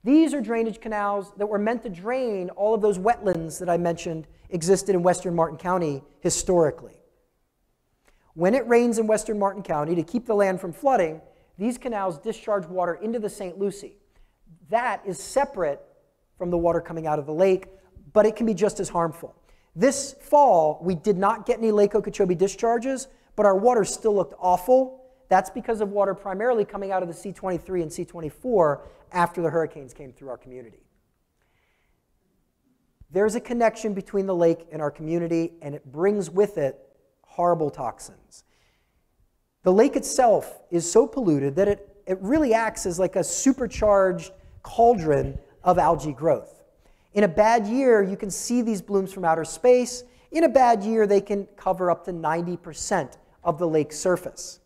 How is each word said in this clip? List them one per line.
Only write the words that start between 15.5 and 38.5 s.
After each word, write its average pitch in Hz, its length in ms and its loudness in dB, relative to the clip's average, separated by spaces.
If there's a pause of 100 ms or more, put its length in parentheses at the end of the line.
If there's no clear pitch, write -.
from 175 140 -6
the 175 80 0
water 170 220 0
coming 165 260 -10
out 151 120 -2
of 143 80 -8
the 156 60 -8
lake, 185 360 2 (440)
but 208 140 4
it 214 100 0
can 233 80 -2
be 226 100 0
just 208 260 -2
as 180 80 -6
harmful. 165 460 -4 (420)
This 254 440 0
fall, 185 640 4
we 180 120 -2
did 185 220 0
not 202 300 -2
get 240 120 -2
any 226 120 0
Lake 208 240 2
Okeechobee 202 400 0
discharges, 233 720 -2 (280)
but 208 100 2
our 196 100 6
water 226 280 4
still - 300 -2
looked 190 240 -2
awful. 247 680 2 (240)
That's 196 220 2
because 226 300 -6
of 208 100 -2
water 196 240 0
primarily 208 500 -2
coming 202 280 -8
out 190 100 0
of 180 60 -6
the 170 60 -12
C 196 180 -12
twenty-three 180 500 -6
and 156 100 -8
C 175 120 -8
twenty-four 160 840 0 (260)
after 175 300 0
the 160 80 0
hurricanes 151 440 -6
came 135 180 -20
through 139 160 -20
our 123 80 -10
community. 123 480 -20 (2250)
There's 202 260 0
a 240 40 -2
connection 226 540 -2
between 196 320 -4
the 190 80 -2
lake 170 380 2
and 156 100 -8
our 147 80 -2
community, 165 640 -4 (100)
and 143 120 -10
it 143 160 -18
brings 180 400 -2
with 202 280 0
it 143 200 -2 (440)
horrible 170 480 0
toxins. - 720 -14 (1160)